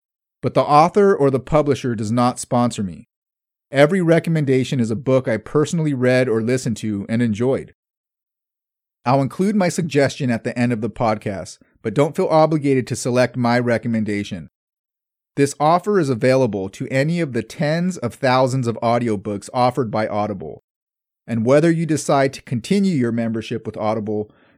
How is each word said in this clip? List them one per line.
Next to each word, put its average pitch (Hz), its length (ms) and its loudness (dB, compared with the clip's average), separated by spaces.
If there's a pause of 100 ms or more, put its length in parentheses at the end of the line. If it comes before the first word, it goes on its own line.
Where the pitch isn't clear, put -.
(400)
but 127 140 -4
the 131 80 4
author 147 520 4
or 139 160 2
the 131 80 0
publisher 135 560 0
does 107 160 -4
not 120 280 0
sponsor 120 440 -2
me. 82 220 -8 (680)
Every 151 300 4
recommendation 151 800 2
is 113 100 0
a 113 60 -2
book 131 320 0
I 113 80 0
personally 151 560 -2
read 127 380 2
or 113 100 0
listened 120 380 -2
to 101 320 -4
and 113 100 0
enjoyed. 117 540 -2 (1300)
I'll 135 160 2
include 185 340 -2
my 190 140 2
suggestion 143 640 0
at 117 140 -2
the 117 140 -4
end 123 140 0
of 113 80 -4
the 120 80 -4
podcast, 107 680 -4 (240)
but - 100 -4
don't 143 240 0
feel 185 120 0
obligated 151 580 2
to 123 100 -6
select 123 400 0
my 120 220 2
recommendation. 107 920 -2 (840)
This 139 240 0
offer 180 400 2
is 147 120 2
available 120 580 0
to - 200 -8
any 147 300 0
of 156 140 -4
the 117 100 -2
tens 170 540 -4
of 117 160 -6
thousands 131 540 0
of 113 160 -4
audiobooks 113 720 -2
offered 123 360 0
by 110 160 -2
Audible. 98 540 -6 (640)
And 117 200 -4
whether 147 240 4
you 165 160 0
decide 139 480 0
to - 80 -18
continue 190 520 0
your 120 180 0
membership 113 520 -4
with 110 140 -10
Audible, 107 520 -4 (280)